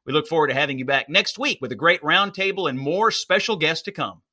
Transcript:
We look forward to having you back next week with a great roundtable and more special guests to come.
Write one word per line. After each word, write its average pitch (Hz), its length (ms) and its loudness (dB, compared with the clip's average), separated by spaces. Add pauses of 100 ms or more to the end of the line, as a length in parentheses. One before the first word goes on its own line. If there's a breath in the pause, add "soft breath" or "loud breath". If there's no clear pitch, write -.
We 131 100 -6
look 151 140 2
forward 156 200 4
to 127 80 0
having 139 240 0
you 127 60 -6
back 135 220 0
next 190 300 -2
week 262 240 -2
with 123 100 -6
a 120 40 -6
great 165 260 2
roundtable 190 640 0
and 131 120 -2
more 185 320 2
special 208 460 0
guests 156 260 0
to - 80 -10
come. 104 420 -8